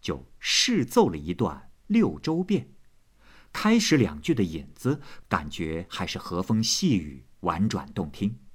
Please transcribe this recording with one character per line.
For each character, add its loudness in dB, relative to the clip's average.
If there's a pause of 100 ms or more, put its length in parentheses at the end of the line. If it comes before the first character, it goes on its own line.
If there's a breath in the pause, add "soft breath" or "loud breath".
就 -6 (140)
试 0
奏 4
了 -6
一 -4
段 -4 (180)
六 2
州 -2
变。 -2 (800 soft breath)
开 4
始 4
两 2
句 0
的 2
引 -4
子， -2 (300 loud breath)
感 0
觉 -6
还 -6
是 -6
和 -4
风 2
细 2
雨， -6 (160)
婉 0
转 -4
动 -4
听。 -4 (160)